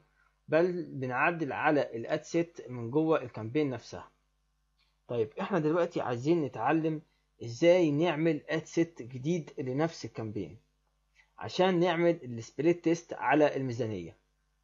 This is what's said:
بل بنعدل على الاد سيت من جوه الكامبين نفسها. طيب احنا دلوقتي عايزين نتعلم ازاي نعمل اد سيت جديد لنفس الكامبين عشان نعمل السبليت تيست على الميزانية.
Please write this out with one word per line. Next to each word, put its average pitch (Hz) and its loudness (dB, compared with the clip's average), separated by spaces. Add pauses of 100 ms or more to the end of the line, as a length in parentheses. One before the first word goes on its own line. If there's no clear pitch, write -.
(480)
بل 170 0
بنعدل 139 -2
على 139 2
الاد 120 -4
سيت - -4
من 120 -8
جوه 156 2
الكامبين 123 -4
نفسها. 101 -12 (960)
طيب 127 -2 (120)
احنا 190 0
دلوقتي 165 0
عايزين 131 0
نتعلم 151 0 (420)
ازاي 160 4
نعمل 156 2
اد 160 -2
سيت 165 -2
جديد 131 -4
لنفس 139 -4
الكامبين 107 -8 (800)
عشان 180 2
نعمل 170 2
السبليت 127 -2
تيست 160 0
على 143 2
الميزانية. 113 -4 (460)